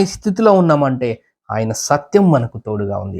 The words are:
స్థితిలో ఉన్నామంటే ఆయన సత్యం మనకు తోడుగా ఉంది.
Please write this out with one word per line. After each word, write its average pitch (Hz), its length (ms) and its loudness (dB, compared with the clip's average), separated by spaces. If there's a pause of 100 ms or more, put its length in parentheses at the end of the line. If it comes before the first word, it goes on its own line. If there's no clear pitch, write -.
స్థితిలో 208 500 0
ఉన్నామంటే 143 560 2 (400)
ఆయన 110 220 -4
సత్యం 165 600 0
మనకు 120 260 0
తోడుగా 104 400 -6
ఉంది. 98 220 -8